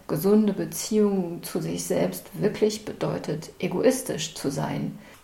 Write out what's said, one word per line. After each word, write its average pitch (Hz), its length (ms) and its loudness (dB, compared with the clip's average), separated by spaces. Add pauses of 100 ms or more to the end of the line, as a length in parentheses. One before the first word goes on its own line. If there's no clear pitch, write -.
gesunde 202 420 6
Beziehung 180 920 0
zu - 180 -4
sich 170 240 -4
selbst 185 480 0
wirklich 208 500 0
bedeutet, 160 760 -4
egoistisch 180 760 0
zu - 160 -4
sein. 143 480 -4 (260)